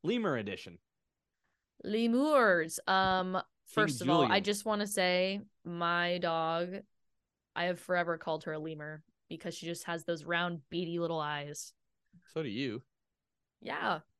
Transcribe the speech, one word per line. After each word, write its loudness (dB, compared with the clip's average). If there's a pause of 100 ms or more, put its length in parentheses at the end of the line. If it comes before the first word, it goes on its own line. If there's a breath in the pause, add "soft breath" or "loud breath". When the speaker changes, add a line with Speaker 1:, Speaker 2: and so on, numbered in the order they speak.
Speaker 1:
Lemur 2
edition. -6 (1040)
Speaker 2:
Lemurs. 4
Um, 2
Speaker 1:
King 0 (320)
Speaker 2:
first 2
of 0
all, 6
I 8
Speaker 1:
Julian. 4
Speaker 2:
just -2
wanna 0
say 2 (220)
my 0
dog, 0 (800)
I 0
have -2
forever 0
called -4
her -6
a -4
lemur -8 (280)
because -8
she -12
just -8
has -4
those -4
round, 0
beady -2
little -2
eyes. -6 (600)
Speaker 1:
So -4
do -4
you. -4 (800)
Speaker 2:
Yeah. -2 (200)